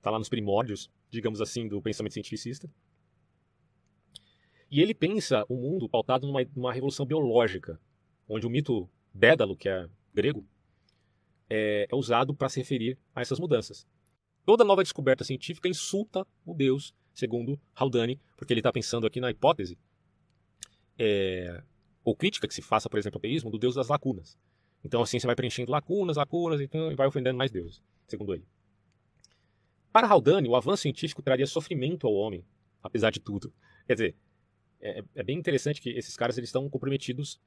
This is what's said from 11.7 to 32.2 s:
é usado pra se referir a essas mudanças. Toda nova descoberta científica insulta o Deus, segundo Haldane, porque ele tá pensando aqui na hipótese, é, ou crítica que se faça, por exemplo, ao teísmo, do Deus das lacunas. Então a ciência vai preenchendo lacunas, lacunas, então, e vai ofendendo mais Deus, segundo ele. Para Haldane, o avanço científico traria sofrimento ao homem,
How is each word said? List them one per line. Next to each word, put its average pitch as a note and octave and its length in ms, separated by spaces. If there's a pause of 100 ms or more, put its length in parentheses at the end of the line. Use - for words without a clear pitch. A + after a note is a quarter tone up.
é - 40
usado B2+ 400
pra C#3+ 140
se C3+ 120
referir B2+ 380 (160)
a B2 80
essas B2+ 160
mudanças. C#3+ 480 (580)
Toda A3+ 200
nova G3 180
descoberta C3+ 420
científica D#3+ 440
insulta F#3+ 580 (180)
o E3+ 80
Deus, C3+ 420 (200)
segundo A#2+ 440 (160)
Haldane, B2 460 (160)
porque - 160
ele A#2 80
tá B2 120
pensando A#2 340
aqui A#2 140
na B2 100
hipótese, A2 480 (1200)
é, F#2+ 640 (420)
ou A2+ 120
crítica F#3+ 320
que - 60
se D3+ 80
faça, - 280
por A2 80
exemplo, G#2 200
ao - 20
teísmo, A#2 300
do G#2+ 80
Deus B2 160
das B2+ 140
lacunas. C3 480 (480)
Então A#2 160
a A2+ 60
ciência B2 200
vai A#2+ 100
preenchendo B2 340
lacunas, E3 460
lacunas, D#3+ 440
então, D#3 300
e C#3+ 40
vai C3+ 120
ofendendo C3 320
mais C3 120
Deus, F2+ 320 (240)
segundo G2 280
ele. D#2+ 100 (1500)
Para A3+ 160
Haldane, E3 400
o A#2+ 80
avanço C3 260
científico - 400
traria C3 240
sofrimento D#3 600
ao G#2+ 80
homem, G2 300 (380)